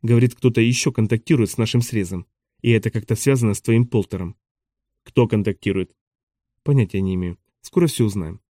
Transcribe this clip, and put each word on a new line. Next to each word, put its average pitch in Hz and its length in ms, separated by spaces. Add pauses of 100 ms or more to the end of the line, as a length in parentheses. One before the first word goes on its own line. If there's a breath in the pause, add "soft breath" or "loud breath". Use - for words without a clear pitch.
Говорит, 120 320
кто-то 120 260
ещё 120 320
контактирует 113 580
с - 80
нашим 117 240
срезом, 95 440 (360)
и 117 80
это 113 200
как-то 110 260
связано 120 380
с - 60
твоим 117 260
полтером». 95 500 (680)
«Кто 120 260
контактирует?» 98 680 (680)
«Понятия 123 380
не 95 140
имею. 90 240 (220)
Скоро - 260
всё 127 180
узнаем». 95 460